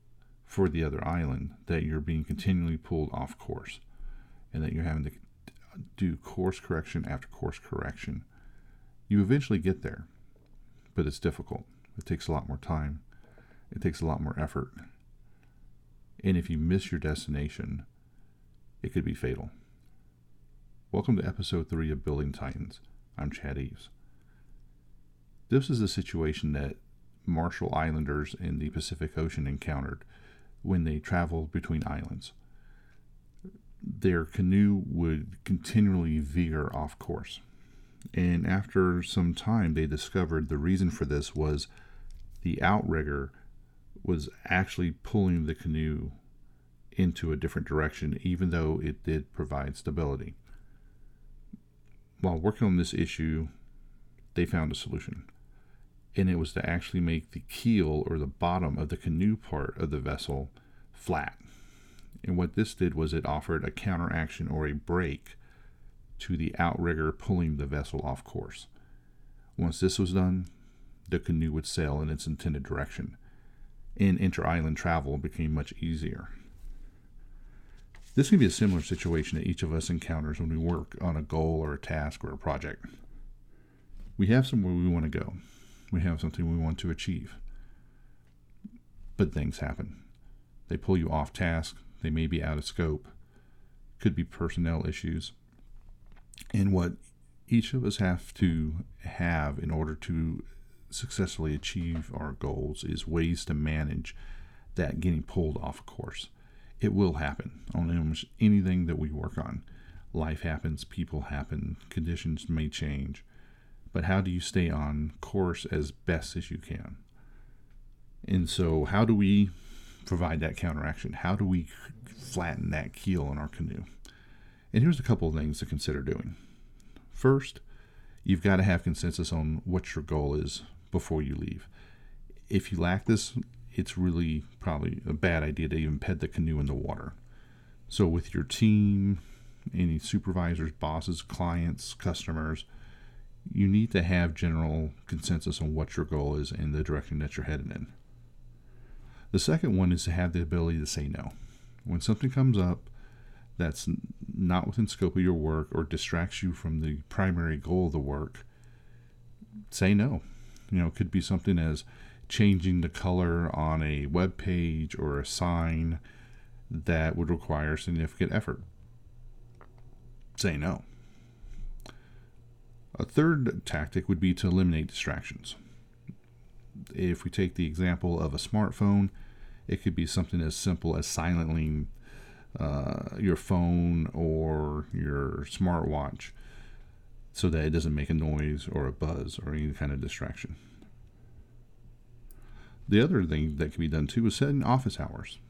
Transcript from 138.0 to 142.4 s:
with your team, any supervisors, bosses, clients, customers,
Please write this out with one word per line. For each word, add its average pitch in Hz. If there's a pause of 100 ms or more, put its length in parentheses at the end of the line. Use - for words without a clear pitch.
with 82
your 80
team, 101 (580)
any 82
supervisors, 85
bosses, 80
clients, 85
customers, 80 (880)